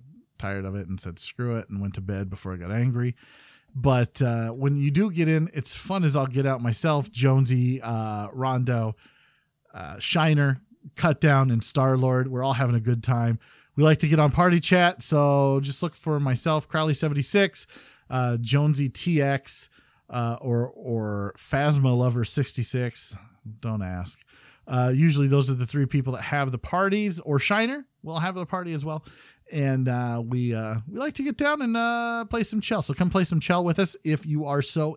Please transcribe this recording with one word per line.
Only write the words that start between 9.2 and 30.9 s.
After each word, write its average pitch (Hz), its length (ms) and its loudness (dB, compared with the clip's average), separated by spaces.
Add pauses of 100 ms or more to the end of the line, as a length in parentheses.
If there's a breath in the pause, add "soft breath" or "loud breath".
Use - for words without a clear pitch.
uh, 82 240 -14
Shiner, 147 600 2 (360)
Cut 160 260 2
Down, 135 300 6
and 113 120 0
Star-Lord. 131 680 2
We're 127 140 -6
all 135 100 0
having 123 200 0
a 117 60 4
good 117 240 0
time. 117 340 2 (380 soft breath)
We 143 80 4
like 151 160 6
to 160 80 0
get 156 120 4
on 147 120 6
Party 175 280 4
Chat, 175 440 4
so 139 580 4
just 139 220 -4
look 165 100 -4
for 151 260 -4
myself, 143 480 0
Crowley 156 280 0
seventy-six, 160 720 0 (420 loud breath)
uh, 123 320 0
Jonesy 139 480 2
T 160 320 0
X, - 480 -4 (400 soft breath)
uh, 117 320 -4
or, 120 280 0
or 104 680 -4
Phasma 139 580 2
Lover 123 300 2
sixty-six. - 880 -4 (440 soft breath)
Don't 110 240 -4
ask. 90 340 -8 (500 soft breath)
Uh, 127 260 0
usually 143 340 4
those 139 240 4
are 131 40 0
the 123 120 -2
three 143 180 0
people 131 280 -2
that 107 100 -8
have 139 280 -2
the 123 60 -4
parties, 196 600 0
or 147 180 0
Shiner 233 480 0 (160)
will 160 180 -8
have 180 140 -2
the 180 140 -8
party 175 260 -6
as 143 100 -4
well. 156 220 -6 (460 loud breath)
And, 135 380 0
uh, 123 340 -2
we, 120 300 -2
uh, 110 220 -4 (120)
we 208 120 -10